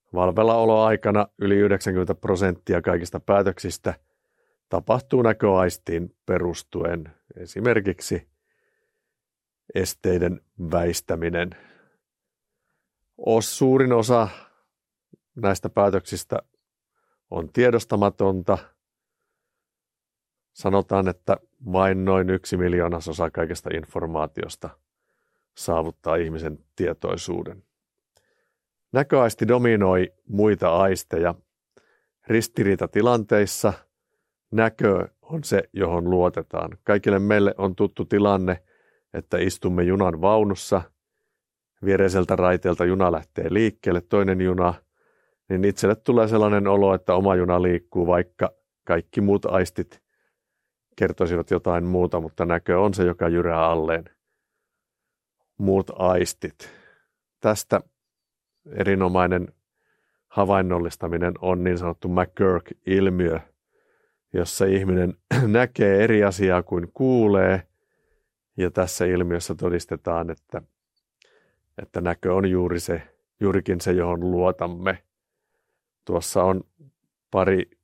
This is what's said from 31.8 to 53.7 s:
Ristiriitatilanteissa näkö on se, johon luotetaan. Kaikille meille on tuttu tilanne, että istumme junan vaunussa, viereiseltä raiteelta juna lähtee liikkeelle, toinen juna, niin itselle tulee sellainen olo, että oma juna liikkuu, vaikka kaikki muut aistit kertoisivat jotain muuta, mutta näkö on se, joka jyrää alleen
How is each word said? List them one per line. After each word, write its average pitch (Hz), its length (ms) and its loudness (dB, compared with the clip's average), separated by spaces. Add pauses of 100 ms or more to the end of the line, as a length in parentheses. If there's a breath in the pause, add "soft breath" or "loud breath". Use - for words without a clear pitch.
Ristiriitatilanteissa 104 1500 0 (800)
näkö 104 560 0 (140)
on 156 220 -10
se, 98 200 0 (100)
johon 87 360 -2
luotetaan. 85 760 -2
Kaikille 101 360 2
meille 101 380 2
on 95 180 -4
tuttu 104 300 -2
tilanne, 98 580 0 (500)
että 87 240 -6
istumme 90 460 -2
junan 90 380 0
vaunussa, 101 600 0 (1040)
viereiseltä 95 500 2
raiteelta 90 500 0
juna 92 260 2
lähtee 82 380 -6
liikkeelle, 98 520 -2
toinen 95 400 0
juna, 90 320 0 (760)
niin 95 160 0
itselle 101 300 0
tulee 117 320 2
sellainen 104 400 2
olo, 98 260 4
että 92 220 0
oma 95 200 2
juna 90 260 2
liikkuu, 90 460 -2
vaikka 90 460 0 (300)
kaikki 87 380 -2
muut 101 240 2
aistit - 560 -4 (920)
kertoisivat 85 560 -2
jotain 87 320 0
muuta, 90 360 0
mutta 80 260 -6
näkö 87 340 0
on 101 140 2
se, 92 100 -2
joka 87 240 0
jyrää 85 420 0
alleen 82 340 -2 (1500)